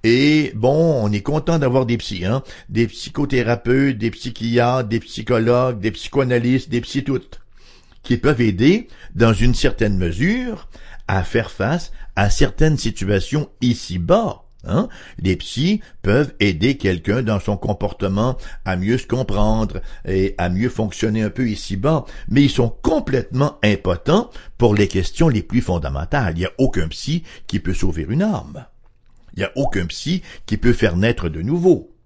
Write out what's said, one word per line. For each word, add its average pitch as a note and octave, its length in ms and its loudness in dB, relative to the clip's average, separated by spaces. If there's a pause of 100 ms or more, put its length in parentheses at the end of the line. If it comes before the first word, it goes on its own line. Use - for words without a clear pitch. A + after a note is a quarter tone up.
et, C#3+ 520 4
bon, C#3 480 2
on G#2 80 0
est G2+ 100 -2
content D#3 380 0
d'avoir C3 260 2
des A#2 120 0
psys, F#2 280 -6
hein, C3 180 0 (260)
des A2+ 180 2
psychothérapeutes, B2+ 1080 0
des A2 140 -2
psychiatres, A#2+ 760 0
des A#2 100 0
psychologues, A#2+ 800 0
des G#2 120 -2
psychanalystes, B2 760 0
des A#2+ 120 -2
psy C#3 220 -6
toutes, - 380 -6 (600)
qui A#2+ 140 0
peuvent C3+ 240 2
aider, A#2+ 460 2 (280)
dans A2+ 180 6
une A#2+ 220 4
certaine A2 420 2
mesure, F3 720 -2 (380)
à F#2+ 160 0
faire - 280 -2
face C#3 400 -2 (240)
à G2+ 140 4
certaines - 480 4
situations G2+ 720 -2 (120)
ici-bas. A#2+ 840 0 (200)
Hein ? E3 240 0 (280)
Les F#2 200 0
psys F3+ 440 -2 (200)
peuvent B2+ 400 2
aider G2+ 340 2
quelqu'un G2 480 -2
dans G#2+ 160 0
son G#2 160 -2
comportement G#2 840 -2 (280)
à F#2 100 -2
mieux G#2 220 0
se - 100 -8
comprendre A2 720 0 (240)
et F#2+ 320 0
à F2 120 0
mieux G2 180 0
fonctionner A2 560 -2
un G#2+ 60 -2
peu B2+ 180 -2
ici-bas, A2 560 -2 (240)
mais C#3 160 4
ils C#3 60 6
sont A#2+ 200 2
complètement C3+ 920 0
impotents G#2 680 2 (280)
pour G#2+ 180 4
les G#2 140 4
questions B2+ 400 2
les G#2+ 140 0
plus - 180 0
fondamentales. E2 760 -2
Il E2 40 -4
n'y F#2 60 -2
a - 120 -6
aucun G#2 320 2
psy - 340 -6 (240)
qui F#2+ 120 -2
peut E2+ 140 -4
sauver D#2+ 340 0
une C3+ 140 0
âme. E3 440 -4 (680)
Il - 60 -12
n'y G2 60 -2
a - 100 -6
aucun G2+ 300 0
psy E3+ 380 -4 (220)
qui G#2+ 120 -2
peut - 160 4
faire F2+ 240 2
naître G#2 320 0
de D#2 120 -8
nouveau. E3 540 2 (100)